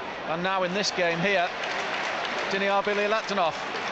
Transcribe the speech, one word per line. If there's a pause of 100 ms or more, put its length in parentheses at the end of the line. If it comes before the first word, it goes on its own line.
(300)
And
now
in
this
game
here, (1000)
Diniar
Bililetdinov, (380)